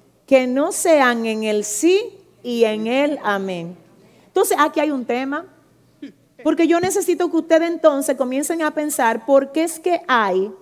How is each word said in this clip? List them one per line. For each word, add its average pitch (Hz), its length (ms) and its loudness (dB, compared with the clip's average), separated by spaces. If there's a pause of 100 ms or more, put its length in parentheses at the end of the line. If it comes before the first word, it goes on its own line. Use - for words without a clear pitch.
(260)
que 262 200 4
no 277 260 -2
sean 247 540 2
en 220 180 -4
el 214 200 -2
sí 381 540 0 (240)
y 240 220 -2
en 214 220 -2
el 269 360 0
amén. 185 540 -4 (500)
Entonces, 381 320 0
aquí 294 220 0
hay 302 100 0
un 262 140 -4
tema. 269 400 -6 (1000)
Porque 320 240 2
yo 339 140 4
necesito 359 500 0
que 330 60 0
ustedes 330 340 2
entonces 294 460 0
comiencen 277 460 -2
a 302 80 0
pensar 285 560 -2
por 277 260 2
qué 320 120 0
es 330 140 -6
que 349 300 0
hay 208 420 2 (120)